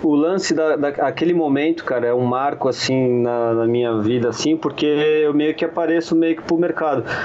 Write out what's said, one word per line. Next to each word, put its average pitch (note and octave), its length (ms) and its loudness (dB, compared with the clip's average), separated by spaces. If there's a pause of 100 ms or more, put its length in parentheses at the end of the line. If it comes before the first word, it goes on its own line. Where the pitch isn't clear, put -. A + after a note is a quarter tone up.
o D3+ 140 2
lance E3+ 400 0
da, D#3 220 2
da, C#3+ 120 0
aquele C#3+ 460 0
momento, D#3+ 500 0
cara, A#2+ 220 0
é A#2+ 80 2
um B2 100 2
marco, C3 440 -2
assim, B2 520 0
na, A#2+ 320 0
na A#2 140 2
minha A#2 320 0
vida, A#2+ 300 0
assim, D3+ 280 0
porque D#3 300 -4
eu D3+ 480 2
meio D3+ 200 2
que E3 100 -2
apareço E3 500 -2
meio E3 220 2
que D#3+ 60 -14
pro E3+ 140 -2
mercado. E3 460 -2 (220)